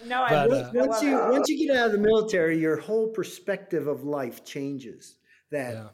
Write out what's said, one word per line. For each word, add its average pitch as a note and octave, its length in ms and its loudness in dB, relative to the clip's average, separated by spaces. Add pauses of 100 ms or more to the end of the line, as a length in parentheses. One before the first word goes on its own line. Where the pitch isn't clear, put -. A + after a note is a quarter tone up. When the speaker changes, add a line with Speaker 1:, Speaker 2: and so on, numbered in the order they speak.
Speaker 1:
No, B3 180 -2
I B3 60 0
Speaker 2:
But, A#3 200 4
Speaker 1:
love C4 180 2
Speaker 2:
uh, - 60 -14
Speaker 3:
Once, - 0 -
once B3 180 2
Speaker 1:
I A3+ 40 0
love - 80 0
Speaker 3:
you, C4+ 160 2
Speaker 1:
it. - 120 2
Speaker 3:
once C#4 180 2
you D4+ 180 0
get C4+ 100 4
out A#3+ 100 4
of A3 60 2
the G#3 40 2
military, G#3 640 2
your D#3 180 2
whole A3 320 0
perspective F#3 760 -4
of C3+ 160 -4
life C#3 400 -4
changes. C#3 720 -10 (360)
That, C3 220 -4
Speaker 2:
Yeah. A2 200 -12